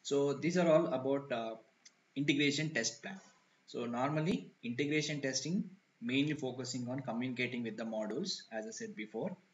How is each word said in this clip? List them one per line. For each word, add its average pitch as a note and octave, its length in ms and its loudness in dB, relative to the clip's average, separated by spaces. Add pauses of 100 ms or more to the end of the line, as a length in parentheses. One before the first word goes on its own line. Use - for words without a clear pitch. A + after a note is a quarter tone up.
So C#3+ 300 2
these E3+ 240 0
are E3+ 100 6
all D#3 200 8
about, C3+ 440 0
uh, A2+ 260 -2 (600)
integration D3 540 2
test - 320 -2
plan. G3 180 -10 (460)
So - 180 -4
normally D3+ 640 0 (120)
integration D3 580 0
testing D3+ 480 0 (320)
mainly C3+ 320 2
focusing B2+ 560 -4
on C3+ 120 -4
communicating B2 640 -2
with A2 140 -4
the A#2 80 -6
modules, A2 560 -4 (100)
as A2 160 -6
I A2+ 40 -10
said A2 260 -10
before A#2+ 400 -6 (180)